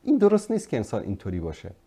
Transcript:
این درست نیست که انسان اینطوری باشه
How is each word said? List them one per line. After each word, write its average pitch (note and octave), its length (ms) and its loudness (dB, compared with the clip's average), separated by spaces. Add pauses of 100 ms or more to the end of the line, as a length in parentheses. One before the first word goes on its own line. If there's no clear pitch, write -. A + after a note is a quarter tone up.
این C4+ 160 2
درست G3+ 320 4
نیست G#3+ 180 -2
که C#3+ 80 -4
انسان G#2+ 260 -4
اینطوری F#2 380 -6
باشه D#2+ 300 -10 (160)